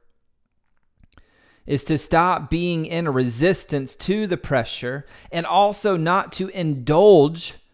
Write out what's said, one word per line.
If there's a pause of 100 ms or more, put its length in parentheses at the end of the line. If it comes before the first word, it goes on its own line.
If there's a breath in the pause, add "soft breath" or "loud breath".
(1600 soft breath)
is
to
stop
being
in
resistance
to
the
pressure (240 loud breath)
and
also
not
to
indulge (200)